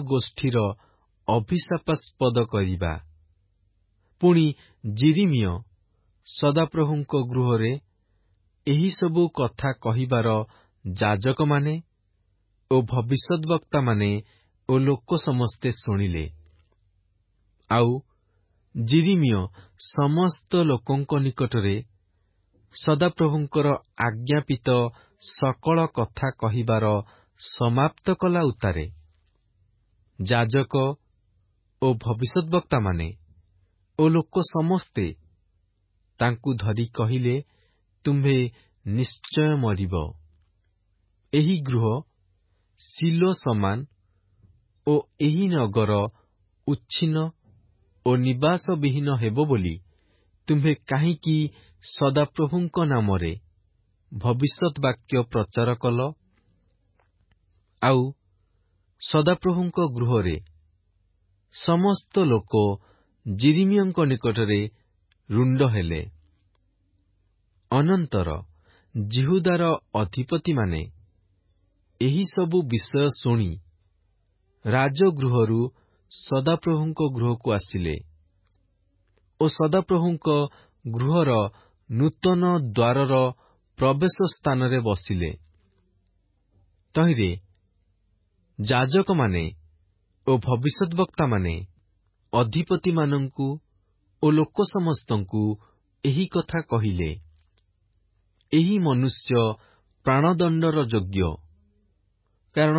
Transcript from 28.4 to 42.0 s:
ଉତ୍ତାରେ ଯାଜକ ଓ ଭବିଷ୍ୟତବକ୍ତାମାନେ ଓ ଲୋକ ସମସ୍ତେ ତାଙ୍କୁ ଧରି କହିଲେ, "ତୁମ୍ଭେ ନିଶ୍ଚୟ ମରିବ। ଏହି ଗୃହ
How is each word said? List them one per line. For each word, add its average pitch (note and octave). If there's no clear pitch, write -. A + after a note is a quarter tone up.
ଉତ୍ତାରେ F#2+
ଯାଜକ A#2
ଓ C3
ଭବିଷ୍ୟତବକ୍ତାମାନେ A#2
ଓ D#3
ଲୋକ D#3+
ସମସ୍ତେ E3
ତାଙ୍କୁ B2
ଧରି A2
କହିଲେ, A#2+
"ତୁମ୍ଭେ C#3
ନିଶ୍ଚୟ B2+
ମରିବ। G2
ଏହି D#3
ଗୃହ B2